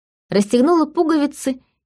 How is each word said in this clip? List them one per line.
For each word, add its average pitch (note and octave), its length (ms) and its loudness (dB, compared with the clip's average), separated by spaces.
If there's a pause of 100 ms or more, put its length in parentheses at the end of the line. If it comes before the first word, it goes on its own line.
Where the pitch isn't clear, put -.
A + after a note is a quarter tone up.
(300)
Расстегнула B3 560 2
пуговицы D4+ 760 -2 (260)